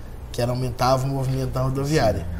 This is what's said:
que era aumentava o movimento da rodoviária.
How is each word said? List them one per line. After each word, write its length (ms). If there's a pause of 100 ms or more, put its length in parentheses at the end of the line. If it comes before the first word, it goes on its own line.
(320)
que 100
era 100
aumentava 540
o 40
movimento 420
da 100
rodoviária. 640 (140)